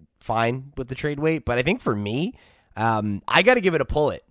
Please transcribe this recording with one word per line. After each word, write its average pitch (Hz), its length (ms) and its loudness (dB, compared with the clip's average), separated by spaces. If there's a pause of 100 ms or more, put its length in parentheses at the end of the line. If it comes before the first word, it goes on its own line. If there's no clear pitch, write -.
(200)
fine 120 580 -2
with 131 100 -8
the 131 80 -10
trade 147 240 -6
weight. 156 260 0
But 120 120 0
I 123 60 4
think 190 180 -2
for 127 140 -2
me, 113 380 -2 (440)
um, 107 500 0
I 151 140 4
gotta 240 200 6
give 180 140 2
it 147 60 0
a 127 40 -2
pull 151 260 0
it 85 200 -10